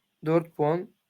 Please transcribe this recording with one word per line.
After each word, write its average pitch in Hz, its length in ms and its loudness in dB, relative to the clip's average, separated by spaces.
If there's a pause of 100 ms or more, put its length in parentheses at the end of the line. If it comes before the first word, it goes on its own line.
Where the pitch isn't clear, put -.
(240)
dört 165 320 0
puan. 160 320 -2 (220)